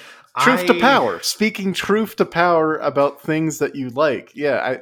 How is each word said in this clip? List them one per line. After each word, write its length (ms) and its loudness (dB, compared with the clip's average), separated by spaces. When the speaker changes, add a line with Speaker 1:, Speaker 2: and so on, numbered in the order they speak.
Speaker 1:
Truth 280 2
to 100 4
Speaker 2:
I 20 -4
Speaker 1:
power. 420 2
Speaking 520 -2
truth 440 -2
to 80 0
power 520 0
about 440 0
things 380 -2
that 160 -2
you 140 -8
like. 440 -2
Yeah, 480 -2